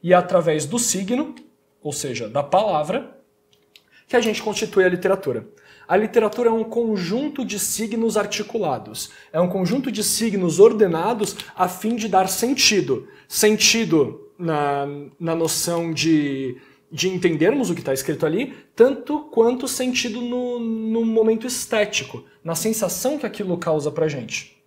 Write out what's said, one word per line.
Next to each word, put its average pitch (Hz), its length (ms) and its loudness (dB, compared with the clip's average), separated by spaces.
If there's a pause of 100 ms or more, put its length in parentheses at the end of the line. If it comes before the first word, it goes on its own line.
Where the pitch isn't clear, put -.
E 170 80 4
é 175 40 10
através 170 500 2
do 180 120 -4
signo, 233 560 -2 (480)
ou 147 120 -8
seja, 127 340 -6
da 135 160 -2
palavra, 180 760 -2 (880)
que - 120 0
a - 20 6
gente 226 240 -2
constitui 208 400 0
a 180 60 6
literatura. 180 580 -2 (400)
A 175 80 2
literatura 220 540 2
é - 20 2
um 226 140 0
conjunto 226 800 -2
de 202 120 -8
signos 226 600 -2
articulados. 170 920 -4 (220)
É 156 80 -2
um 180 80 4
conjunto 196 420 0
de 208 140 -4
signos 185 560 0
ordenados 208 760 6 (180)
a 180 140 2
fim 214 260 -4
de 220 140 -4
dar 185 180 4
sentido. 185 800 0 (180)
Sentido 208 1120 2
na, 147 480 -2 (320)
na 165 160 -4
noção 165 600 -2
de, 143 640 0 (340)
de 160 160 -2
entendermos 180 640 0
o 170 60 -2
que - 60 -10
tá 135 120 -2
escrito 135 320 -2
ali, 196 280 -2 (220)
tanto 277 560 2
quanto 247 340 2
sentido 247 540 -4
no, 240 400 -4
no 226 460 -2
momento 226 420 2
estético, 208 800 -4 (180)
na 165 100 -6
sensação 220 640 -2
que 285 80 -6
aquilo 185 320 -4
causa 156 320 -2
pra 156 200 -2
gente. - 580 -10